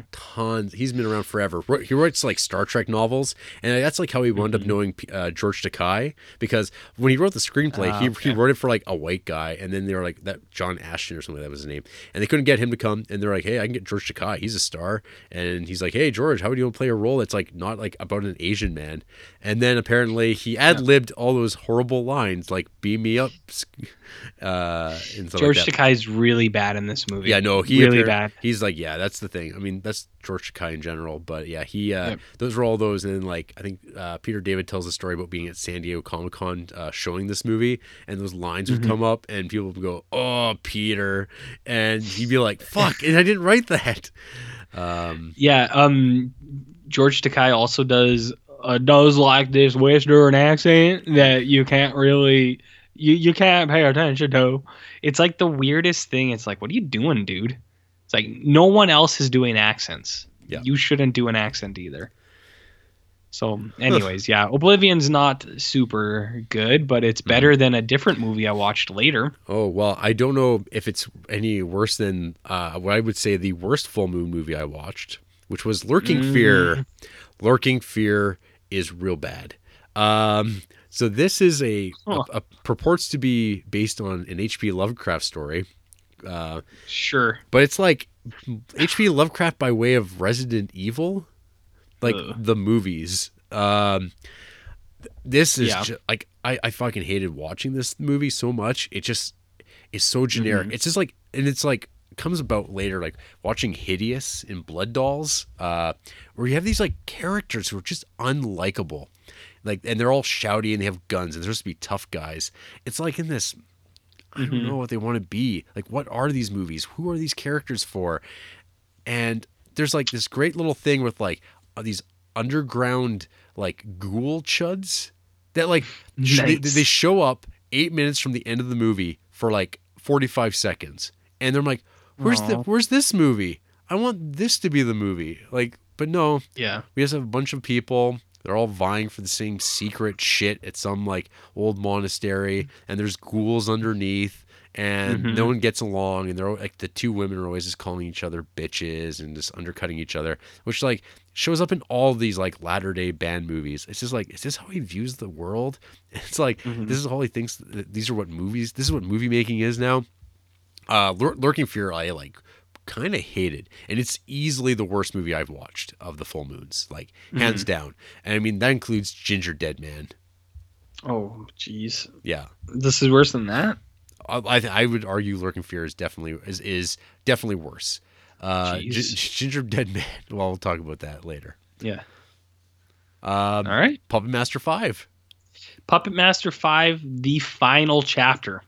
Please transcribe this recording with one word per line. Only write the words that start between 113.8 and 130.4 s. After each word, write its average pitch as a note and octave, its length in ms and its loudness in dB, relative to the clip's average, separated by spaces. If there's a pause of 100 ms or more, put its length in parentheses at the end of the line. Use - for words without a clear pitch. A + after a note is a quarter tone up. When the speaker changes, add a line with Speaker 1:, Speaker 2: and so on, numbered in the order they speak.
Speaker 1:
I C#3 80 -6
don't B2+ 100 -4
Speaker 2:
Mm-hmm. A#2+ 160 -2
Speaker 1:
know C#3 100 -4
what B2 120 -6
they A#2+ 80 -4
wanna A#2 220 -2
be. G#2 460 -4 (100)
Like, G2 140 -10
what C#3 220 -6
are C3 200 -2
these A#2 200 -2
movies? E2 340 -6 (100)
Who E3+ 160 -6
are E3+ 60 -4
these D#3 160 -4
characters C#3+ 500 -6
for? F2 380 -4 (840)
And A#2 420 -4 (280)
there's, D3+ 200 -2
like, C#3 160 -2
this A2+ 160 -6
great D3+ 280 0
little D#3+ 200 -2
thing C#3+ 260 0
with, A#2 180 -4
like, F#2 220 -4 (340)
uh, A2+ 80 -12
these G#2+ 180 -6 (340)
underground, B2 920 -2 (280)
like, G2 300 -6 (140)
ghoul A#2+ 420 -4
chuds F#3 680 -4 (420)
that, E3 160 0
like, E3 140 2 (400)
sh-, C3+ 180 4
they, D3+ 160 4
Speaker 2:
Nice. C#3+ 180 -2
Speaker 1:
they D3+ 80 4
show F3+ 380 4
up C3 240 0 (260)
eight D#3+ 220 0
minutes D3 260 0
from C3+ 120 -4
the A#2+ 160 -6
end A#2 140 -2
of B2 80 -4
the B2 60 -2
movie F#2+ 440 0 (100)
for, A2+ 220 -2
like, G2 280 -2 (200)
forty-five C3 560 0